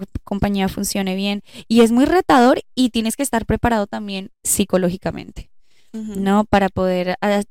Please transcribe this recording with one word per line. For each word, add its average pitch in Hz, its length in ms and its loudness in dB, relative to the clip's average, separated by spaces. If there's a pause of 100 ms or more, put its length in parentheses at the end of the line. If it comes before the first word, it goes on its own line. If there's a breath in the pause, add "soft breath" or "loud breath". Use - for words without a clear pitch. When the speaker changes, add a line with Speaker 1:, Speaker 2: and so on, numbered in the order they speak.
(240)
Speaker 1:
compañía 196 460 -2
funcione 196 480 -4
bien. 202 240 -4 (260 loud breath)
Y 226 140 6
es 226 100 6
muy 247 140 4
retador 302 560 4 (140)
y 254 160 0
tienes 220 260 -4
que 285 60 -2
estar 226 220 -2
preparado 226 420 0
también 196 440 -10 (120)
psicológicamente, - 1040 -4 (440)
Speaker 2:
Ujú. 214 240 -10
Speaker 1:
¿no? 196 280 2
Para 196 240 2
poder, 185 500 -2
ah, 208 320 0